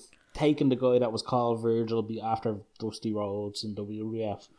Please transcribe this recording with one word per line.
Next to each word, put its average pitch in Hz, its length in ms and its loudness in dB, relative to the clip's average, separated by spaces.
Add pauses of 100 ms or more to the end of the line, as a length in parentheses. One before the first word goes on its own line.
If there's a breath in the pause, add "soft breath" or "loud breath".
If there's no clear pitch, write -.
(340)
taking 147 360 4
the 127 60 6
guy 123 220 4
that 120 140 4
was 110 100 -4
called 120 400 2
Virgil 113 400 2
be 110 180 -6
after 110 360 -2 (240)
Dusty 110 340 -4
Rhodes 104 500 -4
in 107 120 -8
W 107 280 -6
W 110 280 -4
F - 160 -10 (120)